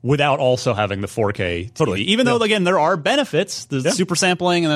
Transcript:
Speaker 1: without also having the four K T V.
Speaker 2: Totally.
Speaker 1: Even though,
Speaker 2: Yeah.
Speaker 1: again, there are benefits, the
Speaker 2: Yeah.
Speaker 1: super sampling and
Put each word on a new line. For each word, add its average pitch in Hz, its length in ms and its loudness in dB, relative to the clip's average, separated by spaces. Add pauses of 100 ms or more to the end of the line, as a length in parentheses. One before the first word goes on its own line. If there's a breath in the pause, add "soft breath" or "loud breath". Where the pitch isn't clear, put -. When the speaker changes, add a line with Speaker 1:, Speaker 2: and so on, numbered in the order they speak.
Speaker 1:
without 143 360 2
also 127 360 2
having 98 260 0
the 98 80 -4
four 104 240 -2
K 87 300 -4
T - 20 -8
V. 107 100 -14
Speaker 2:
Totally. 101 280 -2
Speaker 1:
Even 220 240 2
though, 240 120 2
Speaker 2:
Yeah. 226 60 0
Speaker 1:
again, 208 200 0
there 180 140 2
are 160 180 2
benefits, 196 680 -2
the 139 140 -4
Speaker 2:
Yeah. 135 140 0
Speaker 1:
super 180 220 -2
sampling 175 520 0
and 151 100 2